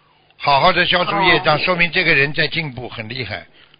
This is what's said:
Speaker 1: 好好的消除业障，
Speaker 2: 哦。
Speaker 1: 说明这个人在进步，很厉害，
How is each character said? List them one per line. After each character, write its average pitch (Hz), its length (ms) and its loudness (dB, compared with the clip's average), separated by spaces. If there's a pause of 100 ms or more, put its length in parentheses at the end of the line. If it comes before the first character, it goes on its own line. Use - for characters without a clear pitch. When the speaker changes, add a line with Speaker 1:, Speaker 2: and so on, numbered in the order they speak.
(380)
Speaker 1:
好 143 220 2
好 175 120 6
的 175 140 2
消 175 200 0
除 202 180 -2
业 165 160 4
障， 151 160 2
Speaker 2:
哦。 139 40 0
Speaker 1:
说 180 160 0
明 170 160 0
这 185 120 0
个 165 100 2
人 143 200 2
在 156 140 0
进 156 240 -6
步， 120 160 -12
很 110 220 -12
厉 123 160 -10
害， 92 200 -12 (340)